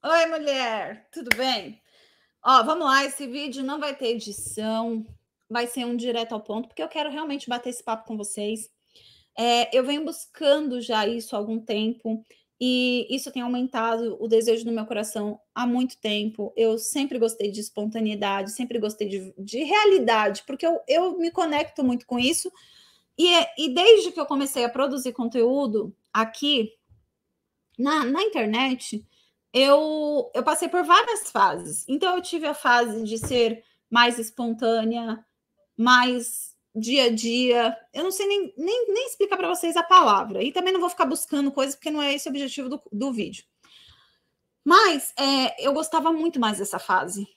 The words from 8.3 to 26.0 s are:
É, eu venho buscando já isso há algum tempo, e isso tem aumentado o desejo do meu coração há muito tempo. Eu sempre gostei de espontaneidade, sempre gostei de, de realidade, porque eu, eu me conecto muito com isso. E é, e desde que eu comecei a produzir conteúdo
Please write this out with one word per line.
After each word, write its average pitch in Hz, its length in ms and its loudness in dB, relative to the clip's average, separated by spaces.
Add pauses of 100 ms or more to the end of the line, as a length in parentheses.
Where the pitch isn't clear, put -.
É, 240 400 2
eu 262 80 4
venho 285 220 -2
buscando 294 760 0
já 220 280 0
isso 233 280 -6
há 208 40 -2
algum 220 200 -4
tempo, 220 640 -4 (380)
e 247 480 2
isso 262 220 -6
tem 262 100 -6
aumentado 233 760 -2
o 226 80 -4
desejo 226 360 4
do 233 80 -4
meu 220 140 -4
coração 214 540 -6 (140)
há 240 120 -2
muito 247 320 0
tempo. 208 580 -4
Eu 226 220 2
sempre 277 400 -2
gostei 220 320 0
de 202 100 -8
espontaneidade, 208 920 -4
sempre 240 260 -6
gostei 214 320 -4
de, 190 260 -8
de 214 280 -6
realidade, 269 840 4
porque 277 200 -6
eu, 330 220 2
eu 349 300 2
me 339 140 -2
conecto 302 520 -2
muito 247 220 0
com 247 140 -4
isso. 330 320 0 (680)
E 349 160 4
é, 339 240 4
e 285 160 -2
desde 381 380 8
que - 80 -10
eu 294 80 -2
comecei 277 360 -2
a 240 60 0
produzir 262 420 -2
conteúdo 240 840 0 (200)